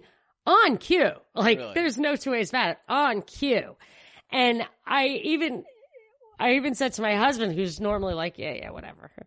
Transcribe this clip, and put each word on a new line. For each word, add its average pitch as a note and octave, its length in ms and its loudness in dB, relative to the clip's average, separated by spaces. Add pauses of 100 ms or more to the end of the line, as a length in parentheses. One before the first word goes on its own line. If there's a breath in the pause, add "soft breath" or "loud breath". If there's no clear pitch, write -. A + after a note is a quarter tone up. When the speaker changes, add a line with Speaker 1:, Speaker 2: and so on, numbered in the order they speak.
(480 soft breath)
Speaker 1:
on F4+ 300 6
cue. D4 340 2 (240)
Like, G3+ 240 4
Speaker 2:
Really? A3 140 -10
Speaker 1:
there's D#4+ 240 0
no D4 180 0
two - 160 -4
ways A3+ 180 -2
about A#3 220 0
it. - 60 -10 (100)
On B3 340 2
cue. - 540 -2 (560 loud breath)
And A#3+ 340 2 (220)
I C4+ 200 2
even, D4+ 580 -2 (720)
I B3 140 2
even C4+ 220 0
said C4 180 -2
to G#3 80 -8
my G#3+ 160 0
husband, A3+ 360 0
who's F3 280 -4
normally G3+ 320 -2
like, E3 260 -6
"Yeah, D3+ 140 -8
yeah, - 160 -12
whatever. - 420 -16 (160)